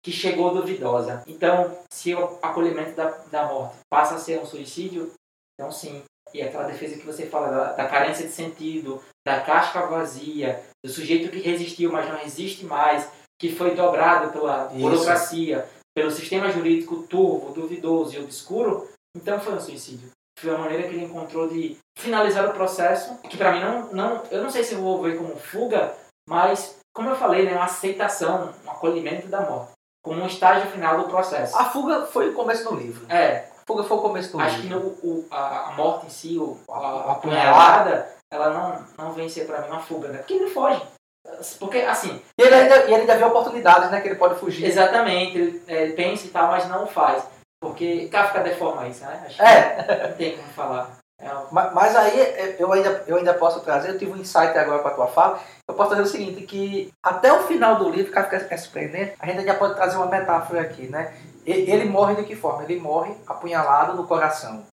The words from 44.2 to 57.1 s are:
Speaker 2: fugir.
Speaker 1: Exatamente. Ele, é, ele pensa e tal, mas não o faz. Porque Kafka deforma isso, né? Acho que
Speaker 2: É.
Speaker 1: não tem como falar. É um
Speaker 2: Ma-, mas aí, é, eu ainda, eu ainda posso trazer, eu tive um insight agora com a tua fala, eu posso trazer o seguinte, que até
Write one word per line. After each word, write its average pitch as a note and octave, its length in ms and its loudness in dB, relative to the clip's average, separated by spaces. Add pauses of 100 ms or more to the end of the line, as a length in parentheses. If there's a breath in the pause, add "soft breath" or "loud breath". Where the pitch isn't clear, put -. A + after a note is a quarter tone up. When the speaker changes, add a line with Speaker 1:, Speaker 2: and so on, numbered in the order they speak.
Speaker 2:
fugir. E3+ 260 -4
Speaker 1:
Exatamente. F#3 720 4
Ele, E3+ 300 0
é, D#3+ 160 0
ele D#3 80 -4
pensa F3+ 340 -4
e - 40 -14
tal, F3 180 2
mas F3+ 200 0
não G3 140 -4
o - 60 -6
faz. - 340 2 (400)
Porque E3+ 460 -4
Kafka G3+ 320 4
deforma E3+ 480 -2
isso, - 160 -14
né? - 200 -10
Acho - 120 -16
que G3+ 60 4
Speaker 2:
É. - 680 6
Speaker 1:
não - 80 -8
tem D#3+ 200 -4
como C#3 120 -16
falar. B2+ 420 -6 (300)
É C#3 120 -12
um C#3 200 -10
Speaker 2:
Ma-, F3 180 2
mas G3 240 4
aí, A3 260 6
é, F#3+ 380 0
eu F#3 140 0
ainda, G3 340 2
eu E3 100 0
ainda F3 160 4
posso E3+ 280 2
trazer, D#3 300 -2
eu F#3+ 80 -6
tive F#3+ 120 -6
um F#3+ 60 -10
insight E3 420 2
agora D3 240 2
com C#3+ 60 -2
a B2 60 -2
tua B2 120 2
fala, F3 320 4 (320 loud breath)
eu - 60 -8
posso G3+ 140 4
trazer G3+ 120 2
o G3+ 80 2
seguinte, G3 340 -8
que G3 560 -6
até B3 320 4